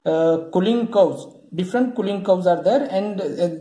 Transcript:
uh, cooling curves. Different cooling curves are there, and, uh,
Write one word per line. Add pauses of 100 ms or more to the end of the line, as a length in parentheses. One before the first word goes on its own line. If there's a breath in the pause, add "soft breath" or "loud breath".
uh,
cooling
curves. (280)
Different
cooling
curves
are
there,
and,
uh, (120)